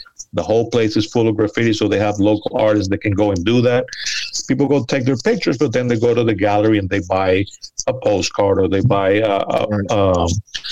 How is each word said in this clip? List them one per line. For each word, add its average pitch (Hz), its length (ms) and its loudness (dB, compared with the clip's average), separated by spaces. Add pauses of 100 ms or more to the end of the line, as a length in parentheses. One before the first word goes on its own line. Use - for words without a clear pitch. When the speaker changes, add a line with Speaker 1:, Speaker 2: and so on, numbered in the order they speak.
(340)
Speaker 1:
The 87 80 -2
whole 113 300 0
place 110 260 2
is 104 80 2
full 113 220 0
of 104 100 0
graffiti. 113 360 0
So 107 140 0
they 101 120 0
have 104 200 0
local 104 380 2
artists 107 320 2
that 98 120 -2
can 104 120 -2
go 101 180 2
and 90 140 -2
do 120 160 2
that. 123 240 2 (640)
People 135 200 0
go 135 160 2
take 131 220 -2
their 135 120 0
pictures, 175 420 -2
but 143 120 0
then 123 160 -2
they 120 120 0
go 117 160 2
to 120 80 2
the 113 100 0
gallery 104 460 2
and 95 100 -4
they 98 180 -2
buy 95 380 0 (400)
a 131 80 -2
postcard 98 640 0
or 95 80 2
they 95 140 0
buy, 98 280 2 (240)
a, - 20 2 (240)
a, - 100 0
Speaker 2:
Right. 104 220 -4
Speaker 1:
um, 92 360 2 (440)